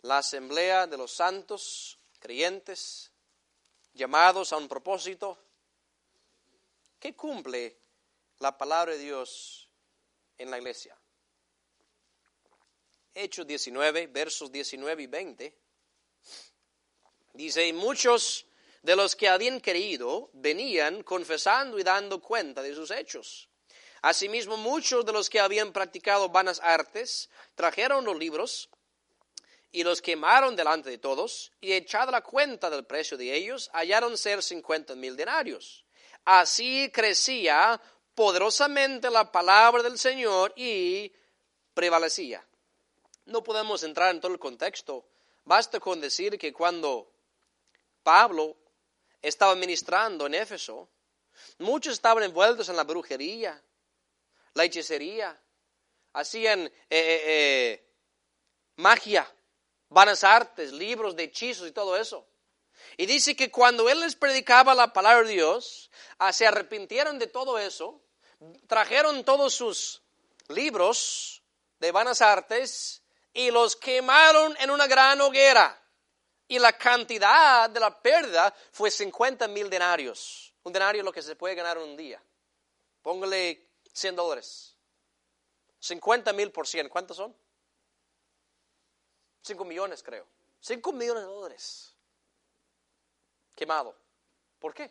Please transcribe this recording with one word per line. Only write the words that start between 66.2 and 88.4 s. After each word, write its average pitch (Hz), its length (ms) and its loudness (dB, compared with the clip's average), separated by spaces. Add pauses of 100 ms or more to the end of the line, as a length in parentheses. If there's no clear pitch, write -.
se 226 120 2
arrepintieron 214 720 0
de 226 80 -4
todo 254 300 -4
eso, 208 440 -8 (640)
trajeron 254 560 0
todos 277 300 2
sus - 480 -8 (480)
libros 214 920 -2 (380)
de 170 120 0
vanas 233 300 2
artes 220 800 2 (320)
y 247 160 0
los 233 280 2
quemaron 302 800 6
en 269 100 -2
una 285 180 2
gran 262 340 6
hoguera. 262 580 6 (680)
Y - 120 -2
la 233 180 6
cantidad 240 880 4
de 226 120 -6
la 214 200 -2
pérdida 233 540 2 (180)
fue 208 200 -2
cincuenta 226 560 -4
mil 202 240 -6
denarios. 175 880 -4
Un 180 120 -16
denario 196 280 0
es 196 40 -6
lo 185 60 -4
que 160 120 -12
se 151 120 -14
puede 180 200 -8
ganar 170 220 -6
en 160 60 -10
un 147 140 -16
día. 135 240 -18 (800)
Póngale 185 680 -6 (220)
cien 185 240 -8
dólares. 165 600 -8 (1040)
Cincuenta 214 540 -2
mil 202 180 -4
por 156 160 -10
cien, 151 220 -8
¿cuántos 180 280 -10
son? 220 180 -14 (2000)